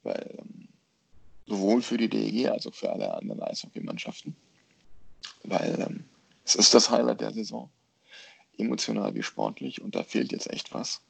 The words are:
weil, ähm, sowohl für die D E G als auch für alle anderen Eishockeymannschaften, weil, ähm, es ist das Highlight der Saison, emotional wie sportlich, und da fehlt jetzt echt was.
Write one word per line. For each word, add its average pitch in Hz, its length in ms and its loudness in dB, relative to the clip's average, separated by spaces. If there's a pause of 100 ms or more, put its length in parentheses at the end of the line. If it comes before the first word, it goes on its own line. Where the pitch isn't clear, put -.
weil, - 340 -6
ähm, - 300 -18 (800)
sowohl 107 340 4
für 120 160 -2
die 113 100 4
D 110 200 0
E 104 40 0
G 120 180 0
als - 180 -2
auch - 80 -12
für - 160 -2
alle - 240 -2
anderen - 260 -8
Eishockeymannschaften, - 920 -8 (1080)
weil, - 460 0
ähm, - 140 -8 (420)
es - 80 4
ist - 180 8
das 117 200 10
Highlight 120 300 4
der 107 120 -4
Saison, 113 380 -8 (880)
emotional 110 560 0
wie 107 80 -2
sportlich, - 580 -4
und - 140 -8
da - 80 0
fehlt - 280 0
jetzt - 200 -6
echt - 200 -8
was. - 380 -6